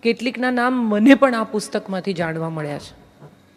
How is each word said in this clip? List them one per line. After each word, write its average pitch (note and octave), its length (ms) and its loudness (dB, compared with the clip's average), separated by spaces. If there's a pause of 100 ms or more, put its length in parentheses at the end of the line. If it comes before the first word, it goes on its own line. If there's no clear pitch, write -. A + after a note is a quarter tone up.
કેટલીકના A#3 480 -2
નામ B3 220 0
મને A3+ 420 6
પણ C4+ 200 2
આ A3+ 80 -2
પુસ્તકમાંથી G3+ 720 -6
જાણવા D#3+ 360 -6
મળ્યા D3+ 280 -8
છે. - 460 -20 (340)